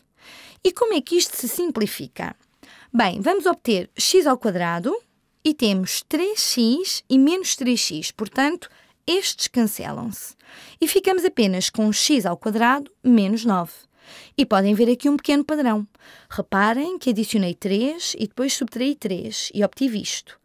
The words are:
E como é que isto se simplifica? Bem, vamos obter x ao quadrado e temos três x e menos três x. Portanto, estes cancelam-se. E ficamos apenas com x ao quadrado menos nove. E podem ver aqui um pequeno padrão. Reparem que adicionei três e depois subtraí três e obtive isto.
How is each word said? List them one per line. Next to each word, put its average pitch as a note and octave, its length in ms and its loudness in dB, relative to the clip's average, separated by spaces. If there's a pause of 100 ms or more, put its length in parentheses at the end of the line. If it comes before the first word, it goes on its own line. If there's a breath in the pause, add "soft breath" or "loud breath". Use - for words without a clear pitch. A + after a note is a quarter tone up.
(640 loud breath)
E F#4 100 2
como A4+ 220 0
é D4+ 60 0
que E4+ 160 0
isto - 200 0
se A#3+ 120 -6
simplifica? A3 840 -4 (580 soft breath)
Bem, G#3 280 2
vamos D#4+ 260 0
obter A#3 500 0
x F4+ 300 4
ao C4 120 2
quadrado F3 560 -2 (500)
e D4+ 100 2
temos G3 540 0
três F#4+ 320 -2
x B3 680 0
e C4 100 4
menos E4+ 360 2
três B3 260 -2
x. D#3 300 -6
Portanto, C#4+ 580 -4 (400 soft breath)
estes - 400 -2
cancelam-se. G#3 880 -4 (420 loud breath)
E E4 80 0
ficamos F#4+ 380 2
apenas F#3+ 460 0
com G#3+ 200 0
x A3 360 2
ao F3 100 -4
quadrado A#3 540 0 (120)
menos A3 400 4
nove. F#3+ 300 0 (640 loud breath)
E C#4+ 80 4
podem G3+ 300 2
ver A3+ 160 4
aqui B3 180 2
um D4 80 0
pequeno C#4+ 280 2
padrão. A#3+ 440 0 (400 soft breath)
Reparem A#3 720 0
que - 120 -2
adicionei G3+ 440 0
três A#3+ 640 -2
e A3 80 -4
depois C4 260 -4
subtraí B3+ 420 -4
três G#3+ 600 -6
e G3+ 100 0
obtive A3 360 -2
isto. - 440 -10